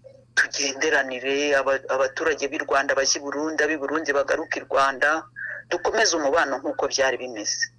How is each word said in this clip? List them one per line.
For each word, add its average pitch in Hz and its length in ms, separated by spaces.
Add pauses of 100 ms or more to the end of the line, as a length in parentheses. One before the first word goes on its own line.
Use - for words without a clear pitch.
(340)
tugenderanire, 139 1200
aba-, 135 320
abaturage 135 600
b'i 147 100
Rwanda 139 360
bajye 135 260
i - 20
Burundi, 147 400
ab'i 151 140
Burundi 143 360
bagaruke 143 480
i - 40
Rwanda, 143 580 (480)
dukomeze 202 460
umubano 143 420
nk'uko 143 300
byari 131 300
bimeze. 117 600